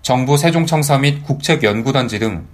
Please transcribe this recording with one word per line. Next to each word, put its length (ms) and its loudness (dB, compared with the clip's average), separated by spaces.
정부 340 2
세종청사 600 2
및 240 0
국책연구단지 960 0
등 360 -4